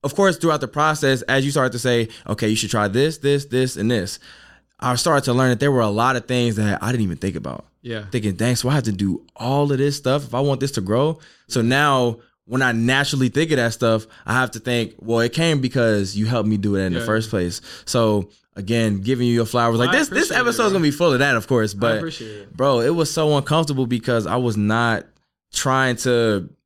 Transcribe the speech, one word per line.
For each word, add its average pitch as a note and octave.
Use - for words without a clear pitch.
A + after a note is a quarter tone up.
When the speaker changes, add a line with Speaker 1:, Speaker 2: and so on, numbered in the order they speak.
Speaker 1:
of C#3
course, G3
throughout D#3+
the B2+
process, D3
as C3+
you C#3+
start C3+
to B2
say, A#2
"Okay, G#2+
you A2
should G#2+
try G#2
this, C3+
this, C#3+
this, B2+
and G#2+
this," G#2
I B2+
started C#3+
to B2+
learn B2+
that A#2
there C#3+
were B2+
a A2
lot A#2+
of A#2+
things A#2+
that G#2
I A2+
didn't A#2+
even F2
think G2
about. C2+
Speaker 2:
Yeah. A2+
Speaker 1:
Thinking, G#2+
"Dang, A#2+
so B2
I C#3+
have C3
to A2
do F#2+
all C#3+
of C3
this C#3+
stuff C#3
if A#2+
I B2+
want C#3
this C#3
to A2+
grow?" B2+
So A#2
now, B2+
when B2+
I B2+
naturally B2+
think D#3
of D3
that A#2
stuff, A2
I G#2+
have B2+
to A2
think, A#2+
"Well, A2+
it B2
came D#3+
because A2
you G#2+
helped A2
me G#2+
do G2+
it F#2+
in F2+
the E2
Speaker 2:
Yeah. -
Speaker 1:
first A2
place." F2+
So G#2+
again, G#2
giving B2
you A#2+
your A#2
flowers. A#2
Like, B2
Speaker 2:
I -
Speaker 1:
this, D#4
this C4+
Speaker 2:
appreciate -
it, B3+
Speaker 1:
episode's A#3
Speaker 2:
bro. G3
Speaker 1:
gonna E3+
be D3+
full D#3
of B2
that, C#3
of G#2+
course, G#2+
Speaker 2:
I G2
Speaker 1:
but, A2+
Speaker 2:
appreciate A#2
it. -
Speaker 1:
bro, C3
it C#3
was D#3+
so D3+
uncomfortable C#3+
because A#2
I A#2
was B2
not A2
trying C3
to A2+